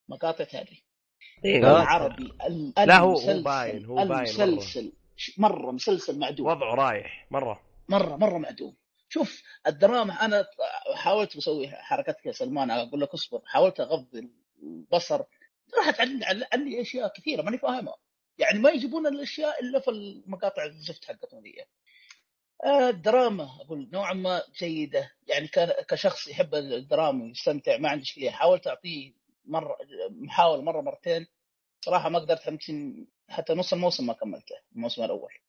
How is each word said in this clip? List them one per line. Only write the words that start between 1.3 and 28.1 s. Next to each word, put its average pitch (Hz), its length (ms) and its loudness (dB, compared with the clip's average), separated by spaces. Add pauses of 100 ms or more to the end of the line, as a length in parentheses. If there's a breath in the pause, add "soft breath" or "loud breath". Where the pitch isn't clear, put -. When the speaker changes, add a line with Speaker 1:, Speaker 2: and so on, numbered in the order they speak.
Speaker 2:
إيه. 196 120 4
Speaker 1:
العربي، 143 760 6 (140)
ال-، 156 300 -6
Speaker 2:
لا، 190 200 10
هو، 180 120 8
هو - 20 4
Speaker 1:
المسلسل، 160 320 2
Speaker 2:
باين، 117 420 -2
هو 120 100 -8
باين 196 120 2
مرة. 131 120 0
Speaker 1:
المسلسل 107 720 0 (220)
ش-، - 240 -10
مرة 170 320 2
مسلسل 147 480 -2
معدوم. 143 280 -2
Speaker 2:
وضعه 135 280 0
رايح، 123 560 0
مرة. 131 300 -4 (280)
Speaker 1:
مرة، 180 260 2
مرة 185 220 2
معدوم. - 380 -10 (340)
شوف، - 340 -4 (240 loud breath)
الدراما، 202 580 2
أنا 208 200 4 (500)
حاولت 196 420 0
بسوي 147 320 -4
حركتك - 560 -6
يا 147 60 -8
سلمان، 131 400 -2
أقول 123 300 -2
لك 143 80 0
اصبر، - 360 -8
حاولت 160 340 4
أغض 127 500 -6 (340)
البصر، 82 580 -2 (560 soft breath)
راحت 311 220 2
عن-، 254 240 -2
عن-، 196 200 -2 (100)
عني 254 280 -2
أشياء 240 360 -6
كثيرة 277 240 -4
ماني 208 160 -4
فاهمها. 247 380 -4 (420)
يعني، 190 220 2
ما 254 100 6
يجيبون 302 380 0
الأشياء 285 560 -4
إلا 254 160 0
في 262 120 -4
المقاطع 196 720 -6
الزفت 156 400 -14
حقتهم - 380 -16
ذي. - 100 -20 (1120 soft breath)
آه، 269 240 4
الدراما، 214 540 2
أقول، 139 500 -12
نوعًا 190 200 -2
ما 185 280 -2 (180)
جيدة. 151 520 -4 (160)
يعني، 147 200 -2
ك-، 180 420 2
كشخص - 380 -2
يحب 151 280 -2
الدراما 139 680 0
ويستمتع، 143 540 0
ما 147 120 0
عندي 143 140 -2
إشكالية. 127 260 -6